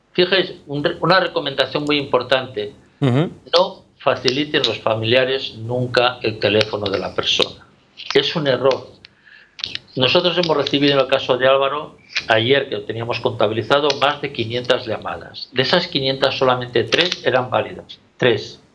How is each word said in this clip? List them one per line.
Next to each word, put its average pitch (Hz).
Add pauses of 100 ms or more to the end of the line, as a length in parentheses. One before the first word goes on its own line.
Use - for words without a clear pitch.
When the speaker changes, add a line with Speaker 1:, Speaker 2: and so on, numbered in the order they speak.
(140)
Speaker 1:
Fíjese, 180 (100)
un 143
re-, 170
una 180
recomendación 147
muy 147
importante, 123 (280)
Speaker 2:
Ujú. 139 (260)
Speaker 1:
no 190 (140)
faciliten 139
los 113
familiares 113
nunca 123
el 110
teléfono 104
de 95
la 90
persona. - (480)
Es 139
un 151
error. 123 (1080)
Nosotros 165
hemos 165
recibido 143
en 135
el 131
caso 131
de 131
Álvaro, 139 (300)
ayer 117
que -
lo 104
teníamos 117
contabilizado, 113 (100)
más 143
de 139
quinientas 120
llamadas. 92
De 127
esas 180
quinientas 135
solamente 123
tres 170
eran 123
válidas. 101 (180)
Tres. - (140)